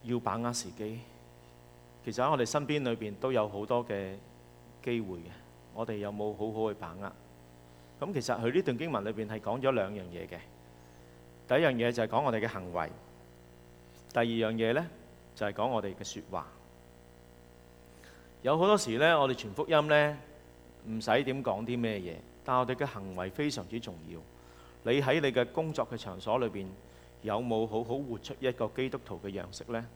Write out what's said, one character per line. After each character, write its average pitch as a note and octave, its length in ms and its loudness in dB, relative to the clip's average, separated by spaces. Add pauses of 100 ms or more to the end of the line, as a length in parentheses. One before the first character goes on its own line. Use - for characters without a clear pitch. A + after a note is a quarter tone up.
(120)
要 A#2+ 80 0
把 A2+ 180 -2
握 A#2+ 140 -2
時 A#2+ 200 -6
機。 A2 280 -8 (1040)
其 A#2 60 -4
實 B2 120 2
喺 D3 80 6
我 D3 60 4
哋 A#2+ 80 4
身 D3 200 0
邊 D3 180 2
裏 B2 120 2
邊 G#2+ 240 -6
都 C3 120 0
有 A2 160 4
好 G2+ 180 -4
多 A#2+ 200 2
嘅 G2 300 -4 (680)
機 A#2+ 180 0
會 F#2 160 -6
嘅， E2+ 120 -12 (440)
我 A2 120 -4
哋 A2 120 -4
有 G2+ 140 -4
冇 G#2 240 -2
好 G#2+ 160 -2
好 A2 220 0
去 - 60 -8
把 E2 160 -10
握？ G2 160 -8 (880)
噉 F3+ 140 -4
其 C3 80 0
實 A2+ 180 0
佢 A#2 140 2
呢 F#3 80 4
段 B2+ 160 0
經 D#3 140 -4
文 G2+ 140 -2
裏 G#2+ 40 -2
邊 G#2+ 180 -4
係 G#2+ 120 -6
講 A2+ 220 -2
咗 C3 100 4
兩 G2+ 200 0
樣 G#2 120 -8
嘢 F2 240 -10
嘅。 F2 100 -12 (1120)
第 B2 80 4
一 D#3+ 100 6
樣 C3+ 80 6
嘢 A#2+ 180 4
就 A#2+ 120 2
係 A2 40 2
講 B2 160 2
我 C3+ 100 4
哋 A2 60 2
嘅 A2 80 0
行 F#2 260 -6
為， E2 160 -2 (1200)
第 B2 60 2
二 A#2 60 4
樣 A2+ 280 0
嘢 A2+ 200 2
呢， E3 120 0 (500)
就 G#2+ 100 -2
係 G2+ 80 -2
講 G#2+ 140 0
我 A2+ 160 0
哋 F#2+ 100 -6
嘅 G2 100 -12
說 - 180 -8 (100)
話。 E2+ 160 -6 (1900)
有 C#3+ 160 4
好 F3 80 6
多 G#3 120 8
時 A2+ 200 0
呢， D#3+ 220 8
我 C#3 80 6
哋 B2+ 60 2
傳 A2 180 -6
福 D3+ 160 -2
音 D3+ 200 6
呢， D3 300 6 (720)
唔 A2 140 -4
使 A#2+ 220 4
點 C3 200 -2
講 A2 220 -2
啲 B2 120 -2
咩 A2 220 0
嘢， F2 160 -8 (300)
但 B2+ 120 2
我 B2+ 80 4
哋 B2+ 80 -2
嘅 C#3 120 0
行 G2 320 -8
為 F2+ 120 -2
非 D3 220 -2
常 F#2+ 160 -8
之 A2+ 120 -6
重 A2 140 -10 (140)
要。 E2 120 -12 (680)
你 C#3 120 4
喺 C#3 180 4
你 C#3 100 2
嘅 A#2+ 220 4
工 D#3+ 220 -2
作 B2+ 160 0
嘅 A#2+ 80 -8
場 G2 220 -8
所 A2+ 200 0
裏 B2 60 2
邊， F#2+ 220 -6 (540)
有 G#2+ 200 -2
冇 A2+ 260 0
好 A2 160 -2
好 A#2+ 140 -2
活 B2 220 -6
出 - 200 -12
一 C3 140 2
個 A#2 160 -2
基 C3 200 -2
督 C3 140 -6
徒 F2+ 180 -10
嘅 G2 80 -8
樣 F#2 220 -6
式 - 160 -14
呢？ A#2 180 -4 (100)